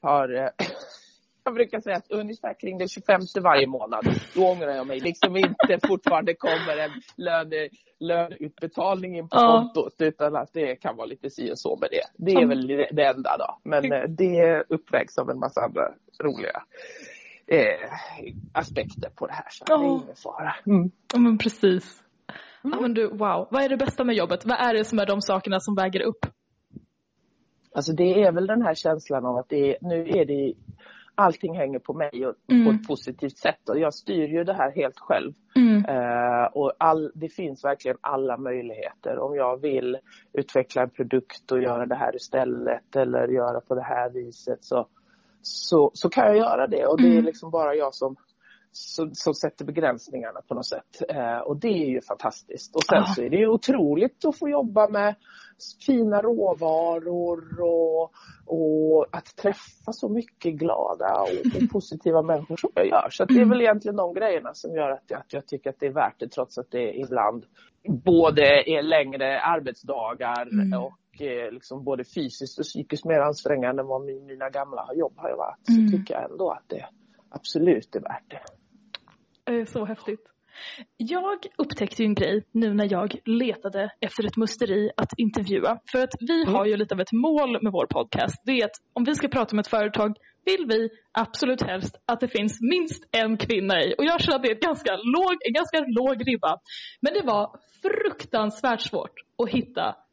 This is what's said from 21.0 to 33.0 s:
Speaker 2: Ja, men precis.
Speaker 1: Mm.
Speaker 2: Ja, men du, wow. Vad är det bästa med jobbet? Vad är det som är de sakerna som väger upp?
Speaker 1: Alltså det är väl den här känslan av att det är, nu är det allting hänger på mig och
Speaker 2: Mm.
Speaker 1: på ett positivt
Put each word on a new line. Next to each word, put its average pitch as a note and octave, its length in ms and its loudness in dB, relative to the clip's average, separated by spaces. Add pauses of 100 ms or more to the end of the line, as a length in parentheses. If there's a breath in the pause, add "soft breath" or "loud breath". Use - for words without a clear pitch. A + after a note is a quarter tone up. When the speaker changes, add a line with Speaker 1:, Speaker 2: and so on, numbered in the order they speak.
Speaker 2:
Ja, B3 60 2
men A#3 180 6
precis. G3 680 0 (600 loud breath)
Speaker 1:
Mm. C#4+ 140 -4
Speaker 2:
Ja, - 40 -2
men A#3+ 120 0
du, A3 140 0
wow. G3 440 -2
Vad C4+ 120 0
är C4+ 60 0
det C4+ 80 0
bästa C4 260 -2
med A#3+ 120 2
jobbet? F3 300 -2
Vad A#3+ 140 0
är B3 140 2
det G#3+ 120 2
som A3 140 0
är G3+ 60 2
de G3+ 160 0
sakerna F#3+ 380 0
som G#3 160 -4
väger F#3+ 260 0
upp? - 240 -2 (1500)
Speaker 1:
Alltså D3+ 180 -4
det F3+ 300 4
är F#3 80 6
väl F3+ 160 0
den A3 140 2
här F3+ 120 2
känslan D#3 520 -2
av B2 120 -2
att B2+ 120 -6
det C#3 200 2
är, - 120 0
nu E3 280 -2
är F3 160 4
det C#3 280 -2 (640 loud breath)
allting F3+ 420 2
hänger C#3 220 -2
på - 140 -10
mig C3 340 -4
och A#2 60 -4 (180)
Speaker 2:
Mm. A#3+ 140 8
Speaker 1:
på A3 60 6
ett A3 160 0
positivt C3+ 500 -6